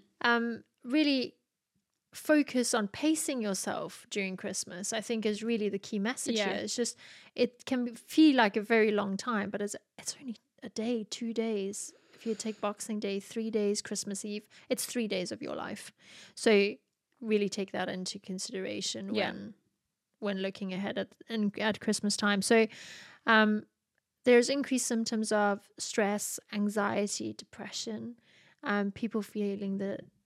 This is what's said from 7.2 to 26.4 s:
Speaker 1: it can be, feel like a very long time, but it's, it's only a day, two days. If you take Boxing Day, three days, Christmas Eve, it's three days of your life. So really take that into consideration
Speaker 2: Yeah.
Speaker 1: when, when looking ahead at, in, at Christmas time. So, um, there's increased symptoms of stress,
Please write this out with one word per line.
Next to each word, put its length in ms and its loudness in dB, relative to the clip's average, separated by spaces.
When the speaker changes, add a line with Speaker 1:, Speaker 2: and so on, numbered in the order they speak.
Speaker 1:
it 320 0
can 200 0
be, 100 -8
feel 400 6
like 200 6
a 60 0
very 300 6
long 240 0
time, 340 -2
but 100 -4
it's, 140 -4
it's 220 -8
only 160 -10
a 60 -8
day, 420 -2
two 220 -4
days. 600 -2
If 140 -16
you 100 -2
take 240 -6
Boxing 400 -4
Day, 180 -2
three 320 -6
days, 320 2
Christmas 420 -6
Eve, 200 -8
it's 180 -2
three 220 -2
days 240 -4
of 100 -10
your 140 -6
life. 360 -10
So 380 4
really 280 0
take 240 -6
that 160 -2
into 320 -6
consideration 920 -6
Speaker 2:
Yeah. 180 0
Speaker 1:
when, 220 -12
when 180 -2
looking 340 -4
ahead 260 -4
at, 100 -4
in, 300 0
at 220 0
Christmas 360 0
time. 260 2
So, 260 6
um, 380 6
there's 240 8
increased 380 0
symptoms 460 0
of 440 2
stress, 640 -2